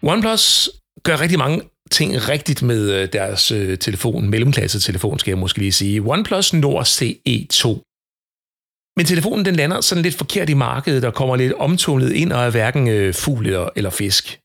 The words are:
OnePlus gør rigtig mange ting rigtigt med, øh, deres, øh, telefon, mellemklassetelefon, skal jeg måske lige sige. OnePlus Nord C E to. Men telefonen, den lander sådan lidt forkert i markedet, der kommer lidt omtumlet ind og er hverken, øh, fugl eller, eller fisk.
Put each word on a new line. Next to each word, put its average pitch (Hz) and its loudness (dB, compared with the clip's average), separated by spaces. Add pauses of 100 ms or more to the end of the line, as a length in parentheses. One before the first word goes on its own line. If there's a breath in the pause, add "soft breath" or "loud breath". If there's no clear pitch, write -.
OnePlus 214 2 (340)
gør 156 0
rigtig 170 2
mange 147 0 (300)
ting 123 0
rigtigt 147 -2
med, 110 2
øh, 95 0
deres, 98 0
øh, 98 -2
telefon, 110 -2
mellemklassetelefon, 107 0
skal - 0
jeg 95 0
måske 92 -2
lige 98 0
sige. 101 0
OnePlus 185 0
Nord 143 2
C - -2
E 123 0
to. - 0 (1120)
Men 175 2
telefonen, 180 0
den 185 2
lander 156 0
sådan 175 0
lidt 170 0
forkert 165 -4
i 156 4
markedet, 131 0
der 120 0
kommer 127 0
lidt 127 2
omtumlet 139 0
ind 160 0
og 123 0
er 123 2
hverken, 117 0
øh, 101 2
fugl 117 -2
eller, 92 -2
eller 101 -2
fisk. - -4